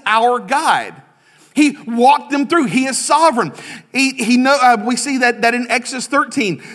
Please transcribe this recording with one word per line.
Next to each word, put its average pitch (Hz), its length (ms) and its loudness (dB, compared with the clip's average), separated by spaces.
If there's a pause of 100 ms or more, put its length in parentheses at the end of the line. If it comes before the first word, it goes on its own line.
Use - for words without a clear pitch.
our 233 340 2
guide. 185 640 -2 (520)
He - 320 0
walked 240 440 2
them 285 180 -2
through. 330 180 2
He 240 180 0
is 269 140 -4
sovereign. 294 560 2 (360)
He, 269 200 0
he 240 260 0
know, 269 240 2
uh, 247 240 6
we 247 100 0
see 269 240 -4
that, 240 220 0
that 233 140 2
in 247 160 -4
Exodus 247 360 -6
thirteen, 254 560 -2 (120)